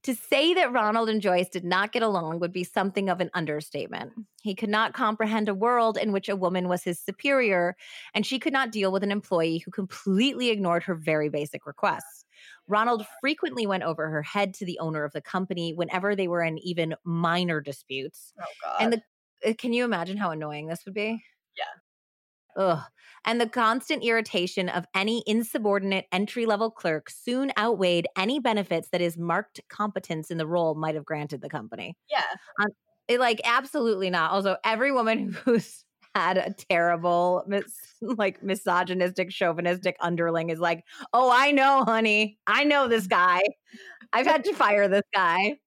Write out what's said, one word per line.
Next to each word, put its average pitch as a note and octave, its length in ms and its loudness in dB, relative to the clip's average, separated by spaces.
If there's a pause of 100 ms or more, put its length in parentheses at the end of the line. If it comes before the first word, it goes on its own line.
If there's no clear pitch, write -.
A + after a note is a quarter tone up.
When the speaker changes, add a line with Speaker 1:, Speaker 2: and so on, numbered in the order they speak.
Speaker 1:
To C4 100 -2
say D4 400 2
that E4+ 160 4
Ronald A3+ 380 2
and A3 120 2
Joyce F3+ 280 2
did F3+ 160 -6
not F#3 260 0
get A3+ 140 0
along E3+ 340 0
would F3 140 -2
be F#3 100 -4
something G3 460 0
of F3+ 120 0
an F3 140 0
understatement. D3+ 800 -6 (280)
He G3+ 140 -4
could G#3 140 -4
not G#3+ 260 0
comprehend A3+ 540 0
a G3+ 60 0
world A3+ 440 2
in G#3+ 140 0
which G3 160 -2
a G3+ 80 0
woman F3+ 320 0
was F3+ 160 -2
his F3 160 -4
superior, G3 760 0 (400)
and G#3 100 0
she C4 140 -2
could D4 140 -2
not C4+ 180 0
deal G3 220 -2
with F#3+ 100 0
an G3+ 80 -2
employee E3 480 0
who F3 140 -12
completely A3+ 760 0
ignored F3+ 340 0
her F#3 100 -4
very D#3 340 0
basic D3 380 -6
requests. - 580 -4 (440)
Ronald A3 360 2 (160)
frequently C4 460 -2
went F#3+ 160 0
over D#3+ 260 -4
her D#3 140 -2
head G3 320 -2
to - 100 -12
the F3+ 140 -6
owner D#3 240 -4
of D3 100 -6
the D3+ 80 -6
company F3 540 -4
whenever F#3 400 -2
they F#3+ 140 -2
were E3+ 160 0
in D#3+ 140 -2
even E3 360 -2 (100)
minor E3+ 560 0
disputes. C3+ 800 -10
Speaker 2:
Oh, F3 40 -12 (180)
God. C#2+ 160 -6
Speaker 1:
And A3+ 140 2
the, - 580 -6
uh, A3+ 80 -2
can A#3+ 140 -4
you A#3+ 120 0
imagine F#3+ 340 -2
how G3 120 -2
annoying D#3 380 -8
this E3 160 -8
would G3 100 -16
be? G#3+ 300 -6 (340)
Speaker 2:
Yeah. - 60 -8 (1000)
Speaker 1:
Ugh. E3 200 2 (420)
And A#3 160 0
the A#3 80 2
constant A#3+ 540 0
irritation G#3 680 0
of F3 160 -4 (100)
any G#3+ 320 0
insubordinate G3+ 840 0
entry-level A3 600 0
clerk D#3+ 360 -4
soon B3+ 480 -4
outweighed F#3 500 0 (120)
any A#3 220 0
benefits G#3 500 -2
that F3 100 -2
his E3+ 160 -2
marked E3+ 520 -4
competence F#3 640 -6
in E3 80 -6
the D#3+ 80 -4
role E3 280 0
might D#3 220 -4
have D3 80 -8
granted D3 360 -8
the D3 80 -14
company. A2+ 480 -10 (140)
Speaker 2:
Yeah. - 140 0 (360)
Speaker 1:
Um, G#3 80 2 (400)
it, A#3+ 120 2
like, A#3 240 2
absolutely A#3 680 0
not. E3+ 220 2
Also, G3 320 2
every A3+ 280 2
woman A3 400 0
<laughs> - 120 -12
who's - 400 0 (320)
had F#3 200 2
a F#3+ 160 0 (160)
terrible, F3 800 2
mis-, - 560 -6
like, G#3+ 400 -2
misogynistic, F#3 880 0
chauvinistic F3 720 0
underling E3+ 500 0
is D#3+ 80 -4
like, E3+ 260 0 (280)
"Oh, B3+ 200 6
I C#4 200 6
know, C4+ 320 6
honey. G#3+ 600 2
I A#3+ 180 2
know C#4+ 240 4
this A3+ 180 2
guy. F3+ 360 4 (680)
I've B3+ 140 2
had D#4 180 4
to G4 80 0
fire G#3 360 4
this G3 160 4 (100)
guy." F#3+ 520 2